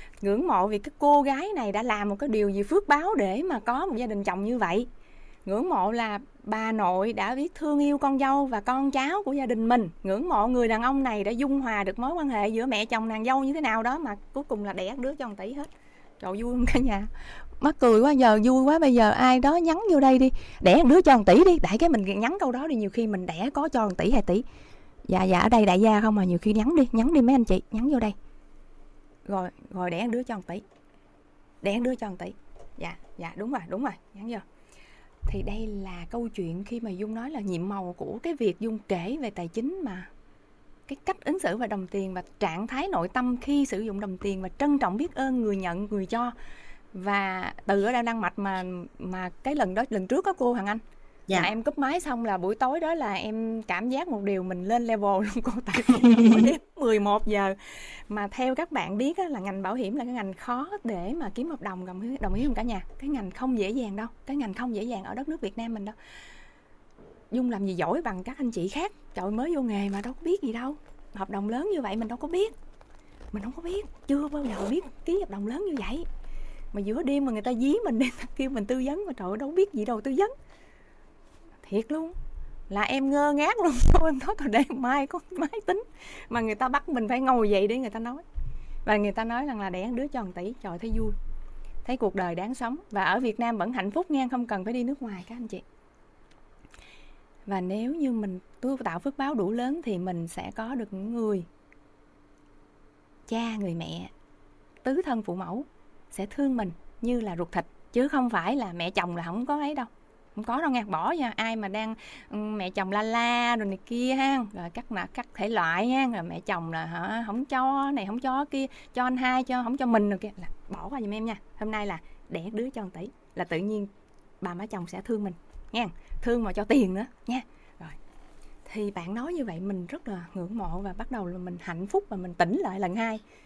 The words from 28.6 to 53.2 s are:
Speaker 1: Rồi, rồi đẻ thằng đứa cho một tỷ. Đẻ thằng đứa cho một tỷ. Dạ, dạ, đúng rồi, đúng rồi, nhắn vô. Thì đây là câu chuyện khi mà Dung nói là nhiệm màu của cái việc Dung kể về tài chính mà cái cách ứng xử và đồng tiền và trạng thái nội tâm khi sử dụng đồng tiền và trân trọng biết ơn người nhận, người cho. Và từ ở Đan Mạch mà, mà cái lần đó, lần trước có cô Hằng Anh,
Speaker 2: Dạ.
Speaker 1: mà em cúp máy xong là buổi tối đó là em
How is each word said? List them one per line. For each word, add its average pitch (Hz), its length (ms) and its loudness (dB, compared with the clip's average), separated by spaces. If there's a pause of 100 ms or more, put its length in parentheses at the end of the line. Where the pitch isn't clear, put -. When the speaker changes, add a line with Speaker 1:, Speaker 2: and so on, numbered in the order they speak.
Speaker 1:
Rồi, 190 220 -4 (220)
rồi 180 200 -4
đẻ 170 100 -2
thằng 233 100 -2
đứa 240 120 -2
cho 233 140 -6
một 180 100 -10
tỷ. 185 140 -10 (1040)
Đẻ 202 100 2
thằng 240 100 0
đứa 254 120 2
cho 220 160 -6
một 180 80 -10
tỷ. 180 140 -10 (460)
Dạ, 165 180 -8 (220)
dạ, 165 180 -10
đúng 220 160 -6
rồi, 247 160 -4
đúng 202 140 -4
rồi, 240 100 -4 (220)
nhắn 214 160 -12
vô. 226 80 -6 (880)
Thì 196 160 0
đây 214 240 -4
là 190 440 -8
câu 233 180 -4
chuyện 180 360 -6
khi 233 160 -8
mà 226 100 -8
Dung 214 240 -6
nói 233 160 -8
là 285 100 -8
nhiệm 185 280 -4
màu 190 300 -6
của - 240 -8
cái 339 120 -4
việc 214 260 0
Dung 220 180 -4 (100)
kể 190 320 -2
về 226 100 -6
tài 175 180 -8
chính 285 360 -4
mà 180 240 -10 (800)
cái 277 160 -10
cách - 200 -4
ứng 339 140 -2
xử 190 180 -2
và 240 100 -4
đồng 196 200 -4
tiền 190 280 -4
và 180 80 -6 (160)
trạng 185 280 -2
thái 277 220 -4
nội 185 200 0
tâm 247 280 0
khi 285 300 2
sử 202 140 -4
dụng 208 200 -6
đồng 190 180 -6
tiền 196 240 -4
và 185 60 -6
trân 285 300 2
trọng 196 180 0
biết 320 180 -2
ơn 262 260 0
người 208 160 2
nhận, 190 340 -4
người 196 160 -2
cho. 233 260 -2 (600)
Và 190 600 -2 (140)
từ 196 160 4
ở 240 200 2
Đan 233 160 -2
Mạch 190 200 -2
mà, 190 260 -2 (340)
mà 185 320 -8 (120)
cái 277 120 -2
lần 196 200 0
đó, 233 160 0
lần 190 160 -2
trước 277 180 0
có 392 80 2
cô 240 200 2
Hằng 208 140 -2
Anh, 214 120 -2 (480)
Speaker 2:
Dạ. 190 140 2
Speaker 1:
mà 170 80 2
em 220 140 -2
cúp 294 160 -2
máy 285 220 0
xong 240 240 -4
là 196 140 0
buổi 185 160 0
tối 269 260 0
đó 320 140 0
là 226 200 -2
em 220 480 -4